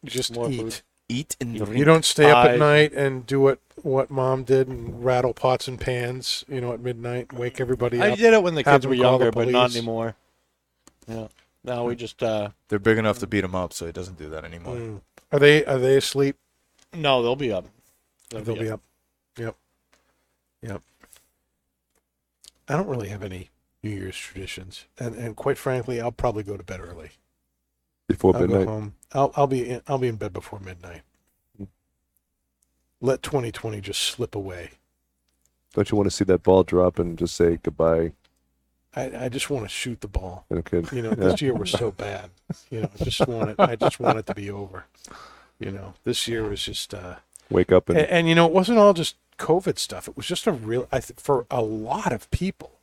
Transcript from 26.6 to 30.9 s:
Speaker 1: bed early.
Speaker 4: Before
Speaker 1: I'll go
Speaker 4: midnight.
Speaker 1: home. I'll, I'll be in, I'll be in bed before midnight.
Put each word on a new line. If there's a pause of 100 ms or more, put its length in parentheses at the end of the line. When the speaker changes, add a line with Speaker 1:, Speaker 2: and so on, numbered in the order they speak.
Speaker 1:
bed
early. (960)
Speaker 4:
Before
Speaker 1:
I'll
go
Speaker 4:
midnight.
Speaker 1:
home. (180)
I'll,
I'll
be
in,
I'll
be
in
bed
before
midnight. (580)